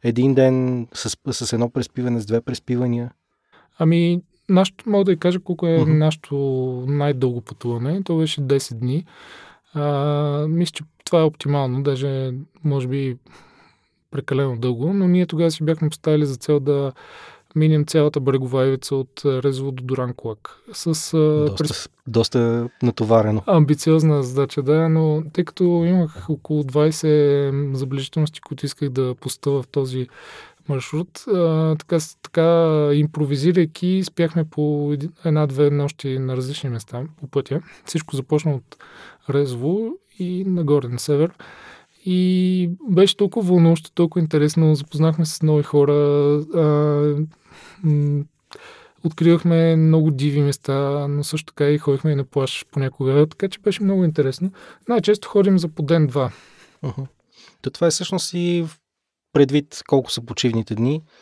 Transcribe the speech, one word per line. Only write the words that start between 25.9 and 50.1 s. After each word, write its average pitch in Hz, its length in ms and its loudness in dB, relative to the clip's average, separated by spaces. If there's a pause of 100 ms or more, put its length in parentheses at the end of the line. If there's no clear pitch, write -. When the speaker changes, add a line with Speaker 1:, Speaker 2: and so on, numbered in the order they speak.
Speaker 2:
около 151 340 -2
двайсет 147 920 2 (180)
забележителности, 135 680 -4
които - 260 -10
исках 139 220 -6
да 127 260 -2
посета - 360 -6
в 135 200 -2
този 127 380 -4 (600)
маршрут, 147 600 -6
а, 160 480 2
така 160 240 -2
с-, - 220 -12
така - 220 0 (500)
импровизирайки, 160 1120 0
спяхме 165 400 -2
по 147 480 -2
еди-, 147 180 -6 (140)
една-две 147 460 2
нощи 143 480 -4
на 131 180 -4
различни 131 340 -6
места 117 320 -10 (180)
по 135 60 -14
пътя. 135 340 -4 (240)
Всичко 156 320 -8
започна 151 380 -2
от - 220 -12 (540)
Резово 143 600 -2 (280)
и 180 280 -6
нагоре 147 420 0
на 120 100 -6
север. 151 320 0 (800)
И 185 600 2 (200)
беше 185 260 4
толкова 202 320 -2
вълнуващо, 170 440 4
толкова 170 280 0
интересно, 156 540 2
запознахме 156 520 0
се 156 100 -6
с - 60 -4
нови 151 200 4
хора, 147 300 4 (640)
а, 165 80 2 (1200)
м, 147 420 0 (800)
откривахме 165 720 4
много 160 340 4